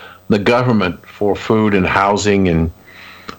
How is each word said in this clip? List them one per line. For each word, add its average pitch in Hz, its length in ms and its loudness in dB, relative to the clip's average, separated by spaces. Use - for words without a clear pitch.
the 107 100 2
government 110 680 0
for 101 300 -4
food 107 380 0
and 92 120 0
housing 98 640 0
and 82 220 0